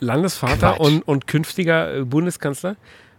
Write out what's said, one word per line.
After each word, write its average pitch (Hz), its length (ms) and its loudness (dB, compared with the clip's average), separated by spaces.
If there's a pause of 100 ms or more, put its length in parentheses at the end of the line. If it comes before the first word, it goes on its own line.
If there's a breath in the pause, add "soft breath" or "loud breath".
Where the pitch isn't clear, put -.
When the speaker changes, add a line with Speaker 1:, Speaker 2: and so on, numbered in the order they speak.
Speaker 1:
Landesvater 139 760 0
Speaker 2:
Quatsch. - 60 -2
Speaker 1:
und, 151 220 4
und 139 240 -2
künftiger, 165 720 0
äh, 135 60 -2
Bundeskanzler, 160 720 -2 (420 soft breath)